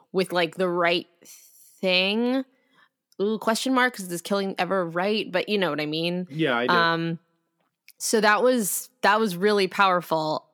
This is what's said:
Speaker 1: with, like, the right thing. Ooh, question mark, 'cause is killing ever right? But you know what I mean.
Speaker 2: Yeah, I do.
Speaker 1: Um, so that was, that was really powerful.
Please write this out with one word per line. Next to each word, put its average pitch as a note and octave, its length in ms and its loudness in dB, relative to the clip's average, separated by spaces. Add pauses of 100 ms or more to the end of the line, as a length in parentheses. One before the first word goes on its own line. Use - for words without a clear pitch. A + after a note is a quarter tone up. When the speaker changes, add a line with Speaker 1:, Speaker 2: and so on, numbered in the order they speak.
(120)
Speaker 1:
with, F#3 200 0
like, F3 240 0
the F#3 120 0
right F3 380 0 (760)
thing. G#3+ 640 0 (760)
Ooh, G#3+ 180 -2
question A3+ 360 -2
mark, B3 220 2
'cause F#3 160 -12
is E3+ 100 -8
killing G3 360 -2
ever F#3 260 0
right? F3+ 480 -2
But F3+ 160 -2
you G#3 100 0
know F3 120 0
what D3 100 -4
I D3+ 60 -2
mean. F3 440 -4
Speaker 2:
Yeah, C#3 260 0
I B2 100 0
do. F3 80 2
Speaker 1:
Um, E3 440 0 (800)
so - 220 0
that G#3 220 4
was, B3 480 0 (120)
that G3+ 160 4
was G#3+ 180 0
really G3+ 320 2
powerful. E3 840 0